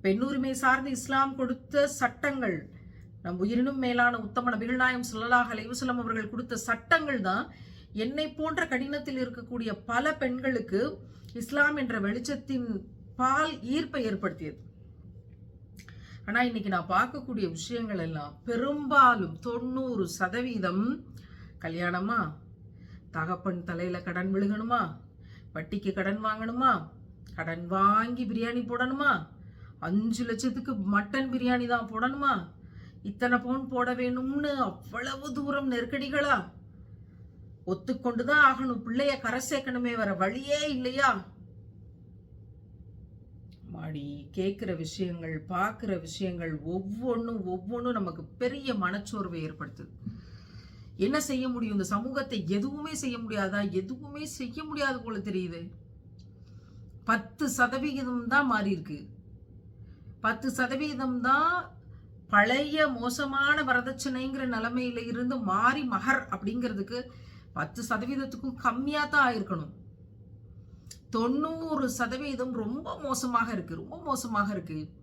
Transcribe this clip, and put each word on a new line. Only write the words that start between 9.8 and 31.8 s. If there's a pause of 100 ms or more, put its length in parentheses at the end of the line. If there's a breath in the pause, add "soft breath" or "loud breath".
பல
பெண்களுக்கு (580 loud breath)
இஸ்லாம்
என்ற (100)
வெளிச்சத்தின் (460)
பால் (200)
ஈர்ப்பை
ஏற்படுத்தியது. (1700 loud breath)
ஆனா
இன்னைக்கு
நான்
பார்க்கக்கூடிய
விஷயங்கள்
எல்லாம் (140)
பெரும்பாலும் (120)
தொண்ணூறு (160)
சதவீதம் (800 loud breath)
கல்யாணமா, (920 loud breath)
தகப்பன்
தலையில (100)
கடன்
விழுகணுமா, (760 loud breath)
வட்டிக்கு
கடன்
வாங்கணுமா, (640)
கடன் (100)
வாங்கி
பிரியாணி
போடணுமா, (720 loud breath)
அஞ்சு
லட்சத்துக்கு (220)
மட்டன்
பிரியாணி
தான்